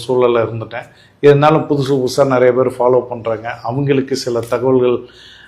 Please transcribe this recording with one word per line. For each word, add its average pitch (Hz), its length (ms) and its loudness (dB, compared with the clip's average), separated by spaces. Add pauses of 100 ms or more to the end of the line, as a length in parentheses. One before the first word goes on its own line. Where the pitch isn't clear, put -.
சூழல்ல 123 320 2
இருந்துட்டேன். 113 460 -8 (340)
இருந்தாலும் 143 480 4
புதுசு 139 360 0
புதுசா 135 220 0
நிறைய 127 260 4
பேர் 123 160 0
ஃபாலோ 123 320 0
பண்றாங்க. 113 500 -8 (120)
அவங்களுக்கு 131 540 -2
சில 117 240 -4
தகவல்கள், 123 600 0 (480)